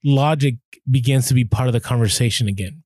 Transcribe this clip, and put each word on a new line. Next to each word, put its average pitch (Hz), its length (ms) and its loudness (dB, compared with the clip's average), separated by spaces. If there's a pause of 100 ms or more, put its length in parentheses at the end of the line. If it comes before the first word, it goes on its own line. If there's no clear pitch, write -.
logic 143 520 2 (340)
begins 131 380 2
to 131 60 0
be 127 100 4
part 127 240 -2
of 120 60 0
the 120 80 0
conversation 117 680 0
again, 101 380 -8